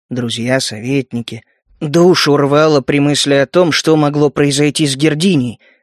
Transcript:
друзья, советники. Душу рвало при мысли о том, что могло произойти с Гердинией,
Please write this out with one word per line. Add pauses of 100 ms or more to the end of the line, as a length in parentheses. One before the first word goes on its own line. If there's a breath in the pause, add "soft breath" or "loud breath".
друзья,
советники. (360)
Душу
рвало
при
мысли
о
том,
что
могло
произойти
с
Гердинией, (220 soft breath)